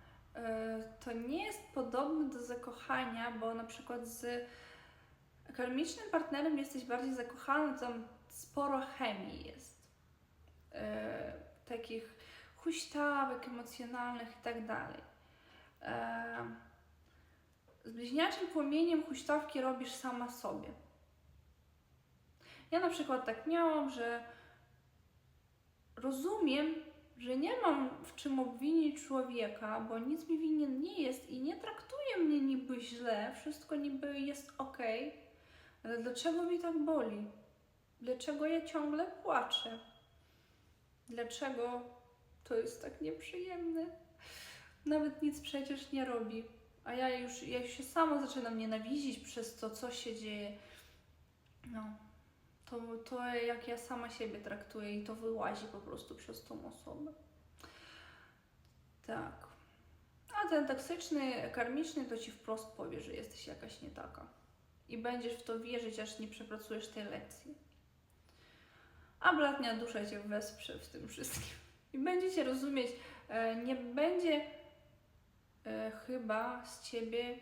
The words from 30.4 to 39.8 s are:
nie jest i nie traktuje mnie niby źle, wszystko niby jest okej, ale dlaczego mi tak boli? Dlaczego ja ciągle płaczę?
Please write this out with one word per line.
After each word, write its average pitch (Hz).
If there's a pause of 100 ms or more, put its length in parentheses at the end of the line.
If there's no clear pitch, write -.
nie 370
jest 269
i 254
nie 302
traktuje 494
mnie 302
niby 254
źle, 233
wszystko -
niby 285
jest 285
okej, 262 (720)
ale 226
dlaczego 254
mi 349
tak 339
boli? 247 (760)
Dlaczego 269
ja 320
ciągle 302
płaczę? 233 (1300)